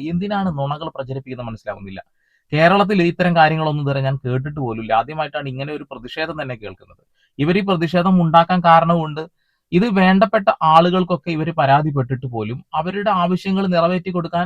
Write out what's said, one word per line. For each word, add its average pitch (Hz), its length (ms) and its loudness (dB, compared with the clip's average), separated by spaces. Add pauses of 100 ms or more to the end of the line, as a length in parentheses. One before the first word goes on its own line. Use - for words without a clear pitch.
(120)
എന്തിനാണ് 190 460 -2
നുണകൾ 147 380 -6
പ്രചരിപ്പിക്കുന്നത് 127 540 -10
മനസ്സിലാവുന്നില്ല. 98 500 -12 (540)
കേരളത്തിൽ 190 440 4 (140)
ഇത്തരം 175 280 0
കാര്യങ്ങളൊന്നും 156 460 2
ഇതുവരെ 139 220 -2
ഞാൻ 139 80 -2 (100)
കേട്ടിട്ട് 135 400 -4
പോലുമില്ല. 110 340 -6
ആദ്യമായിട്ടാണ് 147 540 -6
ഇങ്ങനെ 139 240 -8
ഒരു 139 140 -12
പ്രതിഷേധം 156 500 -10
തന്നെ 127 200 -8
കേൾക്കുന്നത്. - 400 -18 (420)
ഇവർ 175 180 2
ഈ - 80 -4
പ്രതിഷേധം 175 540 2
ഉണ്ടാക്കാൻ 165 360 4 (100)
കാരണമുണ്ട്. 160 540 2 (540)
ഇത് 226 100 4 (120)
വേണ്ടപ്പെട്ട 190 480 4 (260)
ആളുകൾക്കൊക്കെ 175 640 2
ഇവർ 160 100 -2 (120)
പരാതിപ്പെട്ടിട്ട് 139 760 0
പോലും 110 240 -6 (200)
അവരുടെ 196 320 -2 (120)
ആവശ്യങ്ങൾ 190 400 0 (100)
നിറവേറ്റി 175 440 0
കൊടുക്കാൻ 170 280 -4